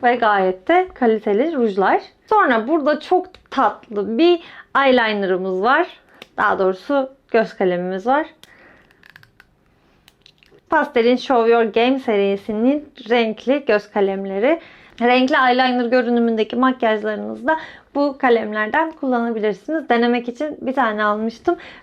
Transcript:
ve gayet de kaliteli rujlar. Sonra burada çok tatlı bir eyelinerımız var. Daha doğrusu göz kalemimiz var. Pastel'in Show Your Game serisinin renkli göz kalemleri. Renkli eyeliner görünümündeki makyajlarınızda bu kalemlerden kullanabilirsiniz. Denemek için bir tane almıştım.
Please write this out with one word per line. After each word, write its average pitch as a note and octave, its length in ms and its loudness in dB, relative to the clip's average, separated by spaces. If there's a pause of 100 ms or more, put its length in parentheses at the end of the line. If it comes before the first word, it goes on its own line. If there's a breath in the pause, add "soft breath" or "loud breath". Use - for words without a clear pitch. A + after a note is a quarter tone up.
ve A#3+ 120 2
gayet G3 540 0
de F#4 260 2
kaliteli A3 580 0
rujlar. A3+ 480 0 (280)
Sonra C4 400 2
burada D4 320 0
çok - 500 -4
tatlı A3 680 -2
bir E4+ 220 4 (440 loud breath)
eyelinerımız G3 760 0
var. C#4+ 240 2 (500 loud breath)
Daha G3+ 220 0
doğrusu C4 520 -2 (200)
göz A3+ 240 0
kalemimiz F#3 520 -4
var. C#4+ 200 0 (2500 soft breath)
Pastel'in B3+ 460 2
Show A#3 340 2
Your A#3 140 4
Game A#3 340 0
serisinin G#3+ 920 -2 (220)
renkli A#3 560 0
göz G#3 240 0
kalemleri. G3 680 -2 (400 loud breath)
Renkli B3+ 340 2 (140)
eyeliner B3 360 0
görünümündeki A#3 720 0
makyajlarınızda A3 1000 -2 (380 loud breath)
bu C#4+ 240 -2
kalemlerden A3 720 0
kullanabilirsiniz. A#3 1000 -4
Denemek A#3+ 400 0
için D4 320 -8
bir C4 120 -6
tane A3 320 -2
almıştım. A3+ 520 -2 (260 loud breath)